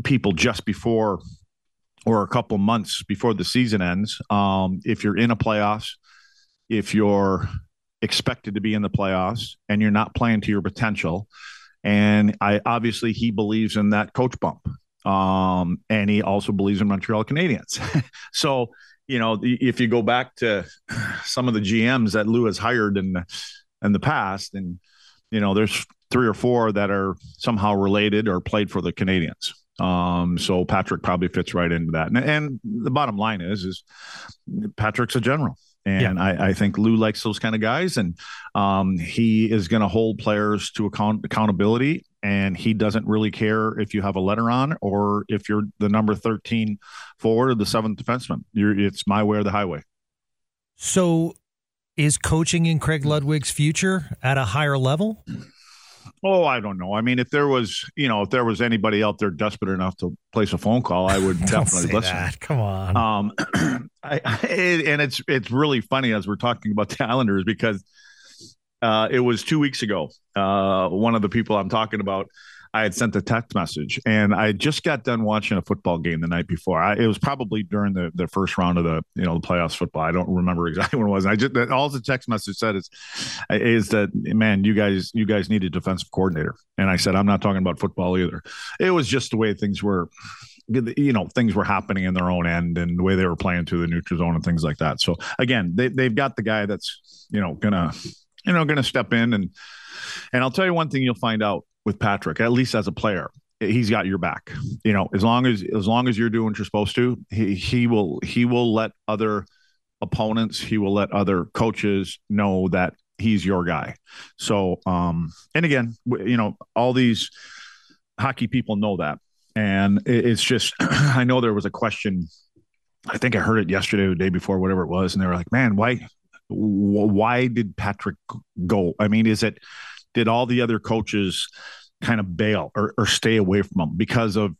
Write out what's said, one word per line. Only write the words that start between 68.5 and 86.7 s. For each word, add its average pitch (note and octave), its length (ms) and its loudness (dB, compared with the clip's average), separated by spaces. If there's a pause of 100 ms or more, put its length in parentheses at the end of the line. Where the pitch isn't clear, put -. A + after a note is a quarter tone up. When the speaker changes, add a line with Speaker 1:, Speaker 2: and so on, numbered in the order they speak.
Speaker 1:
uh, A2 280 4
it B2+ 80 4
was A#2+ 240 2
two D#3 160 0
weeks C#3 240 0
ago. F#2+ 260 -2 (260)
Uh, G2 540 2
one G#2+ 240 2
of A2 80 2
the G2+ 80 0
people A2 260 0
I'm F#2+ 140 -2
talking A2 300 -2
about, G2 280 -4 (460)
I A2 100 0
had G2+ 120 -2
sent A2+ 220 0
a F#2+ 40 2
text - 320 -2
message, D#2+ 520 -4
and G#2+ 280 4
I G#2+ 200 2
just D3 300 -2
got D3 200 0
done A#2 220 -2
watching G#2+ 320 0
a F2 40 0
football F2+ 360 -2
game D#2+ 240 -2
the E2 60 -2
night E2+ 200 -2
before. E2 340 -2
I, G2+ 140 2
it A2+ 100 2
was A2 120 2
probably A2 460 -2
during G2+ 300 -2
the, F2 220 -2
the F2+ 120 -2
first F#2+ 300 -4
round F2 200 2
of E2+ 80 2
the, D#2+ 180 -2 (100)
you F#2 120 -4
know, E2 140 0
the E2 60 -6
playoffs F2 300 -2
football. D#2+ 280 -4
I D#2+ 100 0
don't F2+ 160 -2
remember F2+ 400 0
exactly F#2 300 -4
<laughs> - 0 -
when G#2+ 100 0
it - 20 0
was. G2 140 0
I G#2 100 2
just, B2+ 200 0 (140)
all C#3 200 0
the C3+ 100 -6
text B2+ 300 -4
message G2+ 260 -4
said A2 220 -2
is, F2+ 120 -8 (600)
is A2+ 400 2
that, G#2 260 2
"Man, G#2+ 480 2
you G#2+ 100 4
guys, G2 400 0
you A2 120 0
guys G2 240 0
need G2+ 160 0
a F2 40 -4
defensive F2+ 420 -4
coordinator." E2 440 -2 (220)